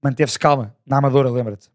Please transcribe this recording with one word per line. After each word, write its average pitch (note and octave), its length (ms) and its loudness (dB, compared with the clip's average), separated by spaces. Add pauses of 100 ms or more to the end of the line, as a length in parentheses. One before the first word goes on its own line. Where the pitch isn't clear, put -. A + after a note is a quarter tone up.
manteve-se C#3 340 -2
calma, C3+ 380 0 (100)
na C3+ 120 0
Amadora, C#3 320 2
lembra-te, A#2 460 -6